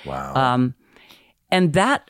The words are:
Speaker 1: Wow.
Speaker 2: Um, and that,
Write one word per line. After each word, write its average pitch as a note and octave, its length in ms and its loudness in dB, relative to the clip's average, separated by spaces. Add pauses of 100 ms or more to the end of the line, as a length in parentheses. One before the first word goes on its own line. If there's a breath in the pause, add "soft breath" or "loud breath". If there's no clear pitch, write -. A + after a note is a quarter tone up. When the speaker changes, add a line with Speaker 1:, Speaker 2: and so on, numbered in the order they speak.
Speaker 1:
Wow. C2+ 280 -10
Speaker 2:
Um, B2+ 420 0 (760 soft breath)
and F3+ 220 2
that, A#3 360 0